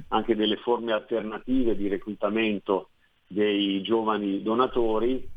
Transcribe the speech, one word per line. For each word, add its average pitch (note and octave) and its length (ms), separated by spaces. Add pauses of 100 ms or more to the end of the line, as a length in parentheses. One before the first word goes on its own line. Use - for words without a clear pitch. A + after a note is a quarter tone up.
anche A2 260
delle G#2+ 220
forme A#2 340
alternative A2 840
di G2+ 100
reclutamento G2+ 1000 (380)
dei G2+ 540
giovani G#2 600
donatori, A#2 840 (120)